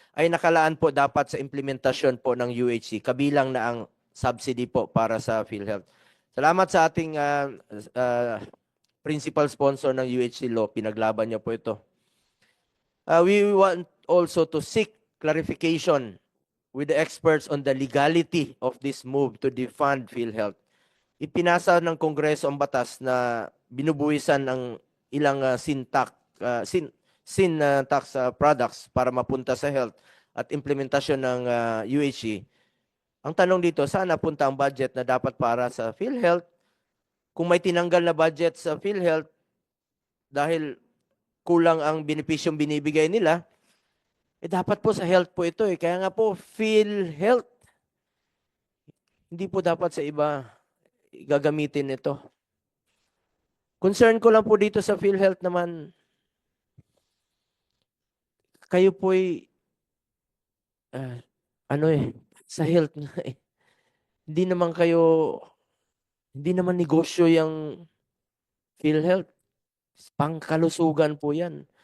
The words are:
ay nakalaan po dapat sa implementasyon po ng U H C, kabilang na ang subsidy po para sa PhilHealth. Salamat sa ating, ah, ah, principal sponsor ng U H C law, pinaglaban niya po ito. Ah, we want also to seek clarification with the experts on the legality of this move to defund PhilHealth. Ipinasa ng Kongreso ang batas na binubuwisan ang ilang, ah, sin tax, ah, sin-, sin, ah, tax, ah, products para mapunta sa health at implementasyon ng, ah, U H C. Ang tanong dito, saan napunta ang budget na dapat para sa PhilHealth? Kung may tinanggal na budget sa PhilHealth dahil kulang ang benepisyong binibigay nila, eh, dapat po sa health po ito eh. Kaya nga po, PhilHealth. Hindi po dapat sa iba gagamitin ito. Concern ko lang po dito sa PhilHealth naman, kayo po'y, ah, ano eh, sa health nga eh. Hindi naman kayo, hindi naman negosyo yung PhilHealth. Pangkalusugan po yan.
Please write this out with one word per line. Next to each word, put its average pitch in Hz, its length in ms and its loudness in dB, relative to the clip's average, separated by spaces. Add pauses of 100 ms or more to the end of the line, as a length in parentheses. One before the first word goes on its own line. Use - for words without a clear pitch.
(140)
ay 165 160 2
nakalaan 165 480 2
po 151 160 2
dapat 139 400 0
sa - 80 -6
implementasyon 135 800 -2
po 123 160 0
ng 123 160 -4 (100)
U 123 60 2
H 117 240 -4
C, 104 80 -4
kabilang 139 480 0
na 127 160 -4
ang 120 140 -4 (340)
subsidy 123 560 -4
po 117 160 -2
para 113 320 0
sa 110 240 -4
PhilHealth. 101 480 -8 (480)
Salamat 170 320 2
sa 165 160 4
ating, 160 320 -4
ah, 143 320 -2 (480)
ah, 120 400 -2 (640)
principal 147 480 -2
sponsor 139 400 0
ng 131 160 -2
U 123 160 -2
H 120 240 -6
C 117 80 -4
law, 110 160 -2
pinaglaban 110 640 -4
niya 107 80 -6
po - 80 -8
ito. 113 320 -6 (1300)
Ah, 170 160 6
we 202 160 4 (100)
want 185 380 2 (160)
also 170 400 2
to 160 160 -4
seek - 320 -2 (240)
clarification 156 1040 -2 (560)
with 147 160 -2
the - 40 0
experts 156 520 0
on 143 160 -4
the 139 80 2
legality 143 880 0
of 127 240 -4
this 139 160 -6
move 131 400 -2
to 135 80 0
defund 127 640 -4
PhilHealth. 110 480 -6 (600)
Ipinasa 175 580 2
ng 165 160 -2
Kongreso 151 560 -2
ang 143 80 -4
batas 135 400 -4
na 123 480 -2 (240)
binubuwisan 143 720 0
ang 127 320 -6 (380)
ilang, 139 260 0
ah, 131 160 0
sin 135 320 -6
tax, 127 240 -2 (320)
ah, 120 240 -4
sin-, 170 240 -4 (320)
sin, 170 400 0
ah, 139 220 2
tax, 139 320 -2
ah, 127 160 -2
products 135 580 0
para 127 220 0
mapunta 127 420 -2
sa 143 160 -4
health 127 240 -4 (400)
at - 160 -8
implementasyon 139 720 -2
ng, 127 260 -2
ah, 117 400 0
U 135 160 0
H 139 140 -2
C. - 80 -8 (960)
Ang 147 80 -8
tanong 180 320 2
dito, 156 240 0
saan 185 240 -2
napunta 151 320 -2
ang 135 160 0
budget 135 400 -2
na 123 80 -6
dapat 127 320 -2
para 120 320 0
sa 113 240 -8
PhilHealth? 190 480 0 (880)
Kung 170 160 -4
may 175 160 4
tinanggal 175 400 2
na 170 80 2
budget 160 480 0
sa 151 160 -4
PhilHealth 170 560 -2 (960)
dahil 151 480 -2 (640)
kulang 165 400 4
ang 156 240 -2
benepisyong 151 560 -2
binibigay 151 480 0
nila, 170 400 0 (960)
eh, 165 80 -12
dapat 196 320 -2
po 220 80 2
sa 190 160 -2
health 180 240 4
po 175 160 -2
ito 170 160 -4
eh. 185 160 0
Kaya 180 240 -2
nga 190 80 -2
po, 214 240 0
PhilHealth. 208 1120 0 (1800)
Hindi 175 160 -6
po 185 160 -2
dapat 170 320 0
sa 156 80 -4
iba 147 400 -2 (680)
gagamitin 143 800 -2
ito. 139 240 -4 (1600)
Concern 226 400 4
ko 220 160 6
lang 220 80 6
po 214 160 4
dito 208 240 0
sa 202 160 -2
PhilHealth 196 400 2
naman, 175 560 -4 (2750)
kayo 185 240 4
po'y, 190 560 -2 (1400)
ah, 123 320 -12 (480)
ano 147 160 2
eh, 151 240 2 (320)
sa - 220 -6
health 160 280 2
nga 147 200 -14 (120)
eh. 135 80 -10 (960)
Hindi 160 160 0
naman 175 320 0
kayo, 165 600 4 (1000)
hindi 156 160 -2
naman 180 240 0
negosyo 165 480 2
yung 160 600 0 (920)
PhilHealth. 156 520 0 (880)
Pangkalusugan 160 1000 0
po 147 160 -2
yan. 160 320 -6 (180)